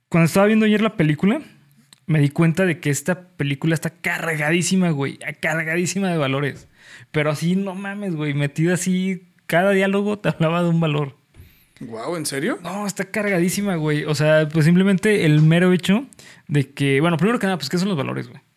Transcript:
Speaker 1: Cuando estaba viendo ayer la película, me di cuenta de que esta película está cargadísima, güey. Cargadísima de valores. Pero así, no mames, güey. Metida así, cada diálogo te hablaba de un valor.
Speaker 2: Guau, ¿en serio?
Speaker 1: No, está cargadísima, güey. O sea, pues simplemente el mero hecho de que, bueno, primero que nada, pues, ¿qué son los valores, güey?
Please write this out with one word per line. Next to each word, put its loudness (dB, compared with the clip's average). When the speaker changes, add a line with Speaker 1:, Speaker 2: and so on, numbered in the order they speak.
Speaker 1:
Cuando 2
estaba 4
viendo 4
ayer 2
la -2
película, 2
me 2
di 4
cuenta 2
de 0
que -4
esta -4
película -2
está -4
cargadísima, -2
güey. -4
Cargadísima -2
de -2
valores. -4
Pero -2
así, -2
no -4
mames, -8
güey. -4
Metida -2
así, -4
cada 2
diálogo 0
te -2
hablaba 0
de 0
un 2
valor. -2
Speaker 2:
Guau, -8
¿en -6
serio? -4
Speaker 1:
No, -8
está -6
cargadísima, -2
güey. -2
O -2
sea, 4
pues 2
simplemente 4
el 6
mero 6
hecho 0
de 0
que, 0
bueno, 2
primero 0
que -2
nada, -2
pues, -10
¿qué -4
son -2
los -2
valores, -6
güey? -20